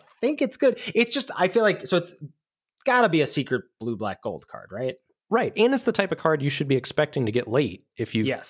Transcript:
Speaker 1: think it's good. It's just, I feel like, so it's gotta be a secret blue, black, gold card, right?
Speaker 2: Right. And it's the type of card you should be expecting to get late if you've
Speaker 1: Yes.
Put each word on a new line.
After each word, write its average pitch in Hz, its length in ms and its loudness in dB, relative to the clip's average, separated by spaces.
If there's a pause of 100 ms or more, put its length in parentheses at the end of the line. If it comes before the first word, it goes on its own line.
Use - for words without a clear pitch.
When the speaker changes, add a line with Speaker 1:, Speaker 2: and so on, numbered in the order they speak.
(220)
Speaker 1:
think 285 200 0
it's - 160 -2
good. 254 220 2 (140)
It's 233 200 0
just, - 240 -2
I 185 120 4
feel 226 140 2
like, 202 220 0
so 185 120 0
it's 175 180 -4 (680)
gotta 247 240 4
be 160 120 4
a 135 60 2
secret 123 360 -2 (160)
blue, 113 180 -4
black, 101 240 -6
gold 85 260 -8
card, - 240 -18
right? 127 240 -6 (320)
Speaker 2:
Right. 226 300 0
And 233 160 4
it's 269 100 0
the 233 80 0
type 196 200 0
of 160 80 -4
card 156 240 2
you 139 80 0
should 143 160 -4
be 135 80 4
expecting 143 500 0
to 107 60 0
get 117 160 0
late 117 360 0 (140)
if - 160 -4
you've 110 140 2
Speaker 1:
Yes. 123 220 -4